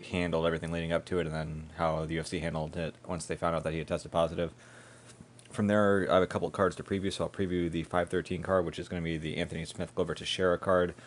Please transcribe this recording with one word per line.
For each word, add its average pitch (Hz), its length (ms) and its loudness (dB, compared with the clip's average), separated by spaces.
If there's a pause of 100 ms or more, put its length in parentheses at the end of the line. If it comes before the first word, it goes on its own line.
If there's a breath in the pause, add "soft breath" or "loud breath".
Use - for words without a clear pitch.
(120)
handled 85 340 0
everything 82 260 -2
leading 82 220 -2
up 80 140 0
to 92 120 0
it, 82 60 0
and 78 100 -4
then 80 400 -6
how 80 300 0
the 80 80 -4
U 80 80 -2
F 78 60 -8
C 90 120 -4
handled 80 380 -4
it 80 180 -4 (100)
once 87 200 -6
they 82 100 -4
found 82 180 0
out 80 120 0
that 80 80 -2
he 82 60 -2
had 76 100 -6
tested - 240 -4
positive. 85 400 0 (1000 loud breath)
From 104 160 0
there, 101 420 6
I - 40 4
have 92 100 8
a 87 40 2
couple 87 200 -2
of 78 60 -8
cards 92 240 2
to 78 60 -8
preview, 95 280 -2
so 90 140 -2
I'll 82 40 -2
preview 90 400 0
the 82 140 -2
five 87 240 0
thirteen 90 360 -2
card, 92 220 2
which 80 140 -6
is - 80 -8
gonna 90 140 -4
be 82 160 -2
the 78 180 -4
Anthony 80 300 -4
Smith - 280 -8
Glover 82 220 -2
Teixeira 87 420 2
card 90 360 4 (140 loud breath)